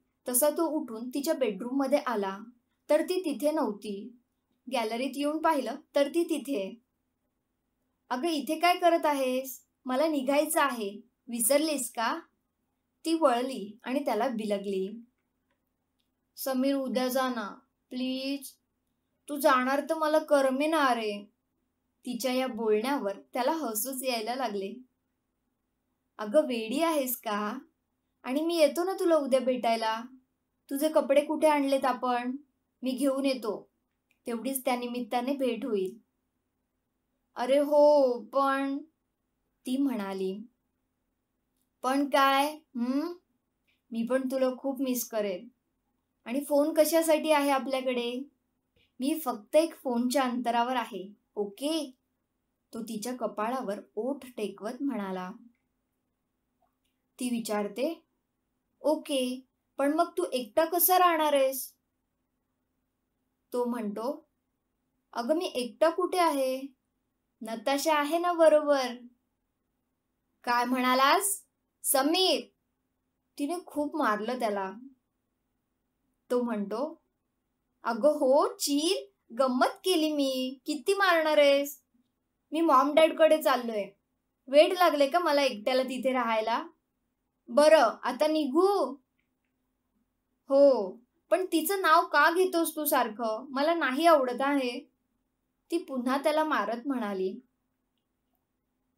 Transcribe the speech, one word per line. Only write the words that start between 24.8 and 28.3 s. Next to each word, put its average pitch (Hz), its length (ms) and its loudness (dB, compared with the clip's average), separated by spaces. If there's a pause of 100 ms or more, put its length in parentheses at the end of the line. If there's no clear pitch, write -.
"अगं, 247 280 2
वेडी 240 340 -4
आहेस 294 360 0
का? 208 400 -6 (680)
आणि 262 160 -2